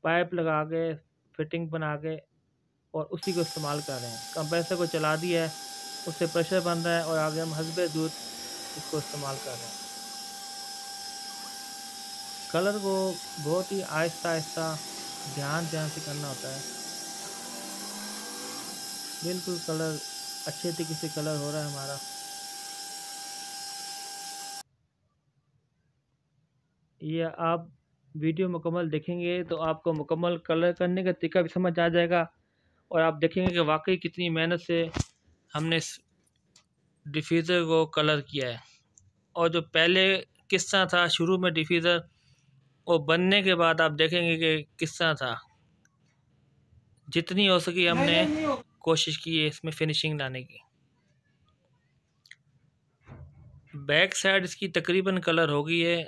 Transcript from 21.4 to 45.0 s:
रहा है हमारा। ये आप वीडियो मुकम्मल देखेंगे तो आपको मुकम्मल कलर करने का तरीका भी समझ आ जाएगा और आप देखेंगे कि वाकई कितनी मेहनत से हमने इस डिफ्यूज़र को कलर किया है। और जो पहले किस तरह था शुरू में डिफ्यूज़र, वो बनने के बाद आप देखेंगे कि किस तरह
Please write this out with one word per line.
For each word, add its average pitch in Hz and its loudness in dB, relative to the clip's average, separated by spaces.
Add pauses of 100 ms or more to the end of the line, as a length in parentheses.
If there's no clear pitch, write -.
रहा 151 -2
है 147 -4
हमारा। 143 -6 (4000)
ये 160 -2 (200)
आप 165 0 (440)
वीडियो 160 2
मुकम्मल 170 0
देखेंगे 175 0
तो 170 -2
आपको 160 2
मुकम्मल 165 0
कलर 170 4
करने 180 2
का 185 4
तरीका 175 2
भी 180 2
समझ 180 2
आ 170 6
जाएगा 170 4 (640)
और 160 4
आप 160 6
देखेंगे 180 2
कि 175 2
वाकई 156 4
कितनी 175 -2
मेहनत 165 2
से 165 0 (640)
हमने 160 2
इस - -4 (1080)
डिफ्यूज़र 165 2
को 160 4
कलर 151 4
किया 135 -4
है। 120 -8 (760)
और 170 4
जो 165 2
पहले 175 4 (440)
किस 185 2
तरह 190 6
था 175 4
शुरू 170 2
में 180 2
डिफ्यूज़र, 170 2 (840)
वो 170 6
बनने 180 6
के 185 6
बाद 165 6
आप 160 6
देखेंगे 165 2
कि 160 2 (120)
किस 156 -4
तरह 160 4